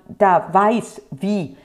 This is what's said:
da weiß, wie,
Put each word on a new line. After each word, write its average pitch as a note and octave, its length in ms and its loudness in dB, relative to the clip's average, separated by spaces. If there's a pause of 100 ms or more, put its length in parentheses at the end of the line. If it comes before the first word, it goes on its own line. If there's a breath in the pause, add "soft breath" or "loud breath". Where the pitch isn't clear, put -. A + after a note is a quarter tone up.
da F#3 460 2
weiß, - 480 0 (100)
wie, F#3 540 -6